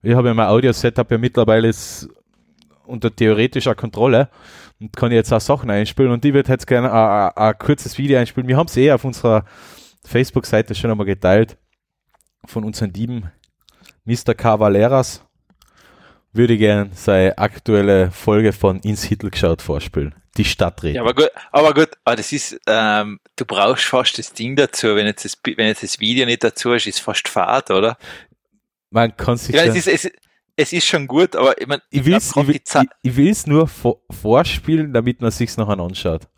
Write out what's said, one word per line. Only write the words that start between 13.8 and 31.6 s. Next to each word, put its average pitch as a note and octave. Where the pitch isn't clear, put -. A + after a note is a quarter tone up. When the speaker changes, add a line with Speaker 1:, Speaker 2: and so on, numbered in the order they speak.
Speaker 1:
Mister B2
Cavaleras. A2
Würde A#2
gern G#2
seine F#2+
aktuelle G2+
Folge G#2+
von G2
Ins G#2+
Hittel G2+
geschaut E2
vorspielen. -
Die G2+
Stadträte. -
Speaker 2:
Ja, B2
aber A#2
gut, D3+
aber D3
gut, D3+
aber A#2
das G#2+
ist, -
ähm, G#2+
du A#2+
brauchst G2+
fast -
das -
Ding A#2+
dazu, A#2+
wenn G#2
jetzt -
das -
Bi-, -
wenn A2
jetzt G#2+
das -
Video A#2+
nicht A#2+
dazu A#2+
ist, A2+
ist -
fast -
fad, A2
oder? G#2+
Speaker 1:
Man A2+
kann A#2+
sich -
Speaker 2:
Ich C#3
meine, D#3+
Speaker 1:
da A#2
Speaker 2:
es F3+
ist, -
es, -
es D3+
ist E3+
schon C#3+
gut, D#3+
aber -